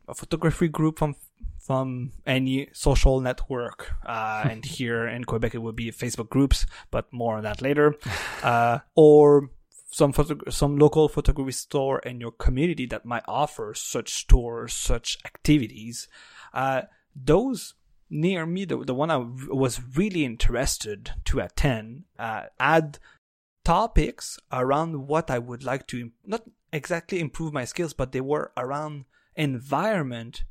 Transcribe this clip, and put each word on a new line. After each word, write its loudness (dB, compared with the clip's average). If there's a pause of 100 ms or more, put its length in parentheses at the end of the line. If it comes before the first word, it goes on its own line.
a -12
photography 0
group -2
from, -2 (440)
from -4 (120)
any -2
social 4
network, -6 (140)
uh, -4
<laughs> 2
and -10
here -4
in -8
Quebec, -2
it -8
would -8
be -6
Facebook -8
groups, 4 (240)
but -6
more -4
on -8
that -6
later, 4 (260)
<laughs> -10
uh, 2 (160)
or 10 (400)
some 4
photo-, 0
some 2
local 8
photography 0
store -2
in -10
your -10
community 0
that -10
might -6
offer -4
such -8
tours, 4
such -4
activities. -2 (480)
Uh, -2 (340)
those 0 (340)
near -2
me, -6
the, -4
the -4
one -2
I 2
w-, -6
was 0 (140)
really 0
interested 0 (140)
to 0
attend, -4 (160)
uh, -8 (160)
had 2 (640)
topics 0 (120)
around -2
what -2
I -2
would -12
like -6
to, -8
im-, -12 (120)
not -6 (280)
exactly -6
improve -6
my -6
skills, -6
but -6
they -4
were -4
around -8 (300)
environment -4